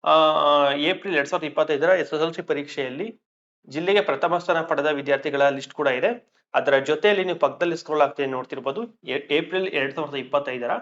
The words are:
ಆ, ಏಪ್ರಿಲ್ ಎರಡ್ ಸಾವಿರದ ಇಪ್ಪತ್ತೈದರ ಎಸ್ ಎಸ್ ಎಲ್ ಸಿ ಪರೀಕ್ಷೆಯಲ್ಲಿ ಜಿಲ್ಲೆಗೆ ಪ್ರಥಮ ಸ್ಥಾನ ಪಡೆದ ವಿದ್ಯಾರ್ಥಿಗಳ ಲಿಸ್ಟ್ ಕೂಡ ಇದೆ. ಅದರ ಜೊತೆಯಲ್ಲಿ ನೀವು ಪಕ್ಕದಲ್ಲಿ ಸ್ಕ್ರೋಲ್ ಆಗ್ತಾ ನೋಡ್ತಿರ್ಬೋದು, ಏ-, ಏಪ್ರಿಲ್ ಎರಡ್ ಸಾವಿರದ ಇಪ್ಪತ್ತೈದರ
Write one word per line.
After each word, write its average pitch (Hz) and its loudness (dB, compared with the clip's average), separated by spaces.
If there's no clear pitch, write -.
ಆ, 151 6
ಏಪ್ರಿಲ್ 175 -2
ಎರಡ್ 139 0
ಸಾವಿರದ 180 -4
ಇಪ್ಪತ್ತೈದರ 151 0
ಎಸ್ 180 2
ಎಸ್ 151 0
ಎಲ್ 165 -2
ಸಿ 180 -10
ಪರೀಕ್ಷೆಯಲ್ಲಿ 143 -6
ಜಿಲ್ಲೆಗೆ 175 0
ಪ್ರಥಮ 175 0
ಸ್ಥಾನ 170 0
ಪಡೆದ 151 -2
ವಿದ್ಯಾರ್ಥಿಗಳ 139 0
ಲಿಸ್ಟ್ 135 -4
ಕೂಡ 147 -2
ಇದೆ. 131 2
ಅದರ 139 4
ಜೊತೆಯಲ್ಲಿ 156 2
ನೀವು 175 -2
ಪಕ್ಕದಲ್ಲಿ 160 0
ಸ್ಕ್ರೋಲ್ 156 -2
ಆಗ್ತಾ 139 0
ನೋಡ್ತಿರ್ಬೋದು, 131 -6
ಏ-, 135 -6
ಏಪ್ರಿಲ್ 165 0
ಎರಡ್ 139 -2
ಸಾವಿರದ 143 -6
ಇಪ್ಪತ್ತೈದರ 131 -4